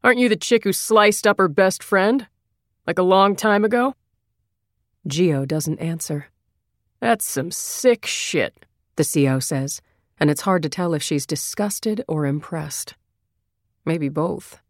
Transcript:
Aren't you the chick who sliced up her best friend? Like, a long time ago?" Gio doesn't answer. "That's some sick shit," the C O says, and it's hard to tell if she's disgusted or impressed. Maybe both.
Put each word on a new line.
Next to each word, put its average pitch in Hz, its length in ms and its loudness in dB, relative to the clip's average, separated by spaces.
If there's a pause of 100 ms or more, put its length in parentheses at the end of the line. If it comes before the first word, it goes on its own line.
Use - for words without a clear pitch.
Aren't 240 160 4
you 247 120 4
the 214 40 4
chick - 300 0
who 196 80 0
sliced 208 540 4
up 202 100 4
her 190 100 2
best 190 360 2
friend? 208 440 2 (600)
Like, 170 120 -2
a 185 40 2
long 190 340 4
time 208 300 2
ago?" 247 300 0 (1080)
Gio 143 400 0
doesn't 156 320 -4
answer. 165 500 -6 (720)
"That's - 260 0
some 139 240 -4
sick - 560 0
shit," - 580 -4 (300)
the 151 100 0
C 139 240 2
O 131 120 2
says, 135 420 -6 (360)
and 151 120 4
it's 147 180 -2
hard 185 140 2
to 151 80 -4
tell 175 240 -2
if 147 80 -4
she's 143 240 -2
disgusted 208 840 -6
or 151 160 -2
impressed. 147 720 -6 (880)
Maybe 160 240 -2
both. 165 500 -6 (120)